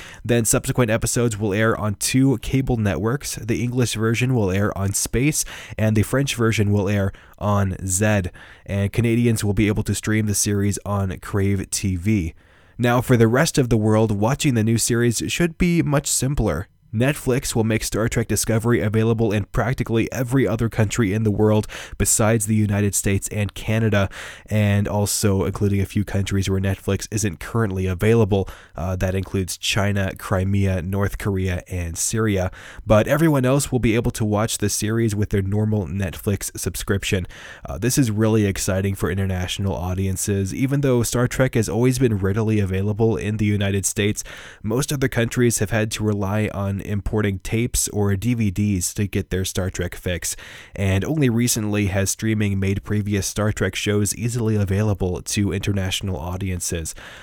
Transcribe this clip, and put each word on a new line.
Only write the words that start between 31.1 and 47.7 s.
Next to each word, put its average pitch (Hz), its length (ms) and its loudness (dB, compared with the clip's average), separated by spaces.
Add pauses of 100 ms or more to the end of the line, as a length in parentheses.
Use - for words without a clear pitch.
Korea, 95 500 -2
and 85 300 -6
Syria. 104 520 0 (360)
But 107 200 6
everyone 147 380 4
else 139 260 2
will 127 100 0
be 110 140 4
able 120 180 0
to - 120 -2
watch 104 320 0
the 104 140 -2
series 110 440 0
with 104 140 -2
their 98 140 2
normal 104 440 0
Netflix 98 720 -4
subscription. 95 680 -2 (400)
Uh, - 100 -8
this 120 220 0
is 123 120 4
really 107 360 4
exciting 95 480 0
for 73 160 -2
international 95 640 -2
audiences. 95 800 -2
Even 135 260 0
though 127 220 2
Star 123 260 0
Trek 131 240 0
has 110 160 2
always 127 300 0
been 117 180 2
readily 104 440 0
available 98 580 0
in 107 180 -4
the 107 80 0
United 101 400 0
States, 104 400 -2 (380)
most 113 280 -2
other 135 180 0
countries 120 500 2
have 104 100 0
had 110 220 0
to 107 120 -6
rely 104 520 0
on 98 240 -4
importing 104 600 -2
tapes - 480 -2